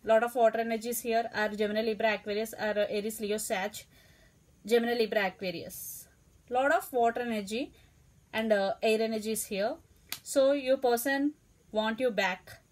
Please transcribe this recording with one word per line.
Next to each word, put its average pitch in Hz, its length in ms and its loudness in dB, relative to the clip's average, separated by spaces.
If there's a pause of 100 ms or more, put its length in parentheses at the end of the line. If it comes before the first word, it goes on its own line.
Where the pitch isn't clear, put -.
Lot 220 180 6
of 240 140 -2
water 226 240 4
energies 226 420 -4
here 226 320 0
are 214 160 0
Gemini, 208 320 0
Libra, 220 320 0
Aquarius, 208 400 -4
or, 208 240 -2
uh, 208 100 2
Aries, 208 320 -4
Leo, 208 180 -2
Sag. 208 340 -4 (920)
Gemini, 233 300 2
Libra, 214 320 2
Aquarius. - 840 -8 (440)
Lot 269 200 2
of 339 220 0
water 233 280 2
energy 220 520 -4 (580)
and, 220 220 0
uh, 196 300 2
air 220 180 2
energies 220 440 -4
here. 220 320 -4 (440)
So 269 300 4
your 269 260 2
person 269 560 2 (380)
want 220 280 -2
you 254 120 2
back 190 500 -2 (100)